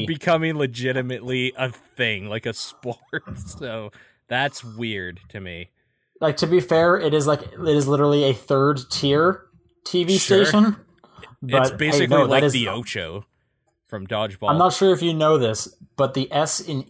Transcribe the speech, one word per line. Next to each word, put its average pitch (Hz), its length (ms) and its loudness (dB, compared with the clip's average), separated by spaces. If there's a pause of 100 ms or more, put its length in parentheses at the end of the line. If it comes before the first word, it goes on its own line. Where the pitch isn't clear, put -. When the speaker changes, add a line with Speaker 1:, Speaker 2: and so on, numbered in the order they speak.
Speaker 1:
becoming 160 500 -2
legitimately 127 1000 -4
a 127 160 -4
thing, 107 580 -6
like 110 180 -6
a 113 80 -6
sport. - 420 -12 (300)
<laughs> - 180 -14
So 110 460 -12 (360)
that's 131 360 -4
weird 107 560 -8 (100)
to 107 100 -14
me. 90 300 -14 (500)
Speaker 2:
Like, 151 180 -2
to 165 100 0
be 175 140 4
fair, 175 380 4
it 151 140 0
is, 147 140 2
like, 147 160 0
it - 240 -18
is 147 200 2
literally 147 360 2
a 135 100 2
third 139 460 0 (100)
tier 151 540 0 (420)
T 180 180 -2
V 190 140 2
Speaker 1:
Sure. 196 280 4
Speaker 2:
station. 208 320 4 (680)
Speaker 1:
It's 127 80 -6
Speaker 2:
But, 131 180 4
hey, 117 80 -6
Speaker 1:
basically 147 300 2
Speaker 2:
no, 143 160 4
that - 80 2
Speaker 1:
like 135 120 4
Speaker 2:
is 139 100 4
Speaker 1:
the 117 160 0
Ocho 98 580 -8 (580)
from 98 220 -12
Dodgeball. 107 420 -4
Speaker 2:
I'm 151 80 2
not 180 160 4
sure 196 200 4
if 160 100 0
you 170 100 0
know 156 240 4
this, 110 300 0 (280)
but 135 200 0
the - 180 -2
S 151 260 0
in 147 300 -6